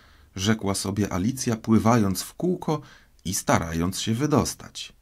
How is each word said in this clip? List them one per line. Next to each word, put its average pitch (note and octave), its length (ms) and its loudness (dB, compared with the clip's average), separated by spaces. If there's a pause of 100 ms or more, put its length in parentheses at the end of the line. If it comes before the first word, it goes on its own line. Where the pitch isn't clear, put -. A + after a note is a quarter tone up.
(360)
rzekła G2 380 0
sobie G2 380 -2
Alicja, A2+ 440 -2
pływając A2 640 2
w - 120 -14
kółko E3+ 460 -2 (440)
i F#2 100 -6
starając F2 680 0
się A2+ 140 -2
wydostać. B2+ 880 -2